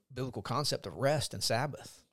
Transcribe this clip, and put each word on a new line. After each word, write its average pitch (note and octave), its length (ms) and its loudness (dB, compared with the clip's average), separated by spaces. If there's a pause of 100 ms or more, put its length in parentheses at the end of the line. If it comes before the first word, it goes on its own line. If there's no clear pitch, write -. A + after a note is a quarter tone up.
(120)
biblical B2+ 300 -4
concept C3+ 460 0
of E2 80 -8
rest C3+ 400 2
and G#2+ 80 -4
Sabbath. C#3 580 0 (100)